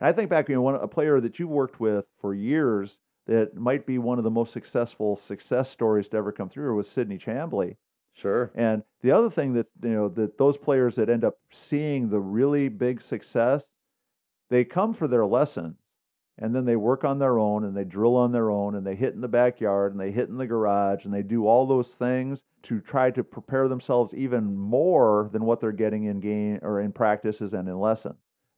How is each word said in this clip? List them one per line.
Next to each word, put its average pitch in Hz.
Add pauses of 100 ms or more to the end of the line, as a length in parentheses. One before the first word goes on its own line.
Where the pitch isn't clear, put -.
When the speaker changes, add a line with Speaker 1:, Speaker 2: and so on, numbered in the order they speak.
Speaker 1:
I 165
think 190
back, 160
you 139
know, 127
one, 135
a -
player 151
that 113
you 175
worked 143
with 107 (140)
for 98
years 110 (280)
that 110
might 127
be 131
one 123
of 113
the 110
most 113
successful 110 (120)
success 127
stories 107
to 110
ever 104
come 95
through 131
was 101
Sidney 104
Chambly. 110 (360)
Speaker 2:
Sure. 107
Speaker 1:
And 110 (180)
the 123
other 214
thing 139
that, 117 (160)
you 120
know, 107
that 107
those 139
players 127
that 110
end 117
up 107 (140)
seeing 147
the 104
really 135
big 120
success, 127 (880)
they 123
come 208
for 160
their 120
lessons, 101 (600)
and 113
then 127
they 120
work 117
on 139
their 127
own, 107
and 98
they 101
drill 104
on 123
their 113
own, 104
and 95
they 98
hit 117
in 107
the 123
backyard, 107
and 98
they 98
hit 117
in 120
the 131
garage, 101
and 101
they 101
do 107
all 123
those 131
things 127 (240)
to 107
try 131
to 120
prepare 131
themselves 123
even 117
more 110
than 110
what 113
they're 110
getting 107
in 104
game 104
or 101
in 101
practices 107
and 92
in 90
lessons. 110 (420)